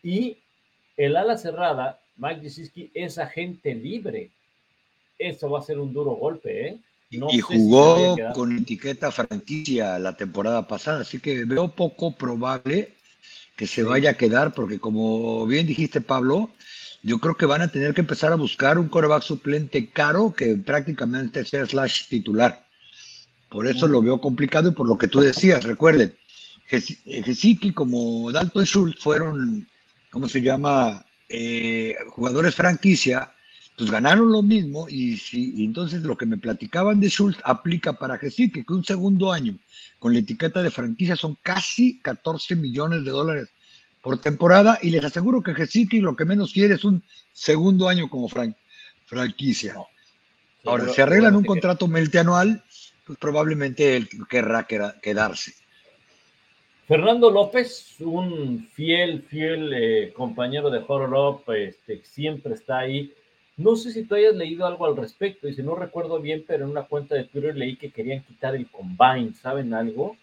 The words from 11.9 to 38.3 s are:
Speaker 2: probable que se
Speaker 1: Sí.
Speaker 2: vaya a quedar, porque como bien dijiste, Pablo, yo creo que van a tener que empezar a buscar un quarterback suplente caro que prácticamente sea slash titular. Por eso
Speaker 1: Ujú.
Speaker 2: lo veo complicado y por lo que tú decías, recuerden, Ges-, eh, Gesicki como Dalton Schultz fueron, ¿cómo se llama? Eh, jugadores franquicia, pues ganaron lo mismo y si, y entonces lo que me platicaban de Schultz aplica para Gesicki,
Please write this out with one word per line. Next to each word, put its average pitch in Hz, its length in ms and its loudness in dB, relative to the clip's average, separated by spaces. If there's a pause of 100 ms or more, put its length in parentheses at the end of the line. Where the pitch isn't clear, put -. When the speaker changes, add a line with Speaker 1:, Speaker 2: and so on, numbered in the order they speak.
Speaker 2:
probable 127 760 -4 (600)
que 104 120 -8
se - 140 -4
Speaker 1:
Sí. - 0 -
Speaker 2:
vaya 135 300 2
a - 60 0
quedar, 127 360 2
porque 104 260 -6
como 113 680 -2
bien 147 180 2
dijiste, 151 360 -2
Pablo, 135 500 0 (500)
yo 113 180 0
creo 165 160 0
que 170 120 0
van 147 140 2
a 170 80 0
tener 143 240 -2
que 175 80 0
empezar 156 300 0
a 170 40 4
buscar 147 420 2
un 165 120 0
quarterback 151 340 2
suplente 143 680 -4
caro 165 440 0
que 113 220 0
prácticamente 131 880 -4
sea 139 200 -4
slash 135 440 -2
titular. 113 560 0 (840)
Por 104 160 -6
eso 127 200 0
Speaker 1:
Ujú. 151 80 4
Speaker 2:
lo 120 80 6
veo 123 200 2
complicado 147 480 0
y 165 40 0
por 127 140 -2
lo 113 100 2
que 110 100 0
tú 135 140 4
decías, 170 420 6
recuerden, 117 520 4 (540)
Ges-, - 360 -2
eh, 120 180 -8
Gesicki 180 500 2
como 120 580 -2
Dalton 180 340 2
Schultz 170 360 0
fueron, 151 680 -2 (440)
¿cómo 127 180 -6
se 135 120 0
llama? 131 640 2 (240)
Eh, 117 680 -4 (140)
jugadores 127 460 0
franquicia, 165 760 2 (460)
pues 110 140 -2
ganaron 165 400 4
lo 214 100 4
mismo 165 480 0
y 123 260 -4
si, 123 400 -6
y 107 80 -2
entonces 160 380 -4
lo 151 160 -4
que 123 80 -6
me 113 120 -2
platicaban 170 640 -2
de 196 100 4
Schultz 202 340 0
aplica 165 500 -2
para 127 240 -8
Gesicki, 151 480 -2